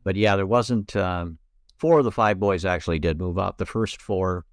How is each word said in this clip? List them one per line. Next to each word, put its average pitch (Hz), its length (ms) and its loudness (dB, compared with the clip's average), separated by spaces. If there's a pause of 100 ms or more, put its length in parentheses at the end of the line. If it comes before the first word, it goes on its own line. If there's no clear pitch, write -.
but 98 100 -2
yeah, 101 220 2
there 98 100 0
wasn't, 113 480 0
um, 90 440 -4 (400)
four 160 200 4
of 139 60 4
the 110 80 0
five 104 260 2
boys 95 260 0
actually 85 360 0
did 80 180 0
move 90 200 -4
out. 92 200 -4
The 101 80 -4
first - 340 -4
four 92 520 -2